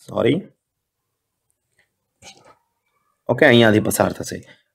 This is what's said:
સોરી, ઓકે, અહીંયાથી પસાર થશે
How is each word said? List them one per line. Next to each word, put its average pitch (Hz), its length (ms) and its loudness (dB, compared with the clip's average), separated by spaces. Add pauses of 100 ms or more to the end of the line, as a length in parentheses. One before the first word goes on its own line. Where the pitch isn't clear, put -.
સોરી, 123 340 -4 (2750)
ઓકે, 123 180 0
અહીંયાથી 117 340 4
પસાર 98 320 -2
થશે 90 240 -14 (380)